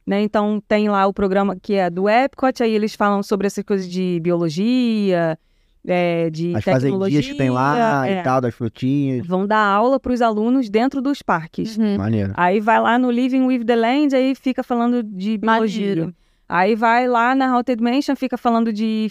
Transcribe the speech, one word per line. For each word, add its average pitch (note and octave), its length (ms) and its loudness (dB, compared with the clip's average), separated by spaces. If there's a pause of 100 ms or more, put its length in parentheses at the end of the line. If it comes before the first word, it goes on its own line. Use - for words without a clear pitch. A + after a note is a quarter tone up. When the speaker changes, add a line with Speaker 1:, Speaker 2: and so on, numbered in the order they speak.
Speaker 1:
né? G3 160 0
Então, G#3 460 0
tem G#3+ 200 2
lá G3 200 2
o G3 40 0
programa G3 480 0
que G#3+ 140 -4
é F#3 160 0
do F#3 180 -2
Epcot, B3+ 540 0
aí A3+ 100 2
eles G#3+ 220 -2
falam G3+ 260 2
sobre G3+ 280 -2
essas G3+ 160 -6
coisas F#3+ 260 -4
de F3+ 320 -2
biologia, F3 1160 0 (480)
é, F3 440 0
de E3+ 240 -4
Speaker 2:
As G#2+ 100 -2
Speaker 1:
tecnologia, C3 260 2 (280)
Speaker 2:
fazendinhas C3+ 80 0
que - 80 -10
tem C3+ 160 0
lá C#3 580 0
Speaker 1:
é. F#3+ 120 -2
Speaker 2:
e - 20 -8
tal, C3 180 0
das A#2+ 140 -4
frutinhas. C3 720 -2
Speaker 1:
Vão F#3 200 -2
dar G#3+ 180 2
aula A3 360 2
pros B3 220 -2
alunos A#3 460 0
dentro B3 320 0
dos C4+ 220 -2
parques. F3+ 540 -4
Speaker 3:
Uhum. G#3 220 0
Speaker 2:
Maneiro. G3 380 0
Speaker 1:
Aí F3+ 240 2
vai A3 200 2
lá A3+ 180 2
no B3+ 120 2
Living B3+ 360 0
with B3+ 180 0
the A#3 120 2
Land, C4 380 2
aí C4 200 2
fica B3+ 280 -4
falando A#3+ 400 0
de G#3+ 360 -6
biologia. G#3+ 500 0
Speaker 3:
Maneiro. F3 260 -2 (340)
Speaker 1:
Aí F#3 260 2
vai A#3 340 2
lá A#3+ 260 2
na C4+ 160 2
Haunted B3 320 0
Mansion, C4 320 0
fica B3 240 -4
falando A3+ 340 0
de A3 380 -2